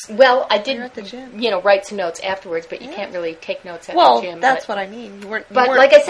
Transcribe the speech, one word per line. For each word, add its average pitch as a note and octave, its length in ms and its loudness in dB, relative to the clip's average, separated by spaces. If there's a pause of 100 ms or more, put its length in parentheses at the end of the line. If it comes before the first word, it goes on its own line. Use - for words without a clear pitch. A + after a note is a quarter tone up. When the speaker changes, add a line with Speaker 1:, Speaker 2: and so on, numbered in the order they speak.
Speaker 1:
Well, B3 400 4
I G#3+ 60 2
Speaker 2:
when G#3 80 -2
Speaker 1:
did, C4 140 -4
Speaker 2:
you're B3 80 -10
at B3+ 80 -16
the A3+ 80 -14
gym. A#3+ 400 -16
Speaker 1:
you A3+ 100 0
know, F#3 100 -2
write G3 240 4
some G#3 120 -10
notes F3+ 240 -6
afterwards, F#3+ 480 -6
but F#3+ 120 -12
you B3+ 80 -16
Speaker 2:
Yeah. E4+ 60 -14
Speaker 1:
can't F#3+ 180 -10
really E3+ 220 -6
take F#3 300 -10
notes F3 240 -14
at F#3 80 -8
Speaker 2:
Well, B3 240 4
Speaker 1:
the F#3 60 -8
gym. E3+ 120 -10
Speaker 2:
that's B3 260 0
Speaker 1:
But, G#3 120 -6
Speaker 2:
what G3 40 -4
I F#3+ 80 -6
mean. G3+ 340 -16
You G3 40 -16
weren't, G#3+ 220 -8
you G3+ 60 -18
Speaker 1:
but A#3+ 120 4
Speaker 2:
weren't C4 120 2
Speaker 1:
like C4+ 120 8
I D4 80 10
say, C#4+ 100 4